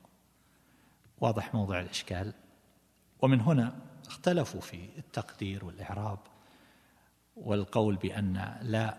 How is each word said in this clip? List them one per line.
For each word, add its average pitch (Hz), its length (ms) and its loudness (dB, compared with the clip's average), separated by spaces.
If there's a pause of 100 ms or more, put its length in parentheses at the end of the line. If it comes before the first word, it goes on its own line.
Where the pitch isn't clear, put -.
(1160)
واضح 110 360 2
موضع 95 260 2
الإشكال؟ 92 540 -4 (880)
ومن 131 200 6
هنا 120 380 4 (280)
اختلفوا 156 540 0
في 87 360 -12
التقدير 101 680 -6
والإعراب 101 540 -6 (1160)
والقول 107 600 2
بأن 95 640 -2
لا، 110 380 0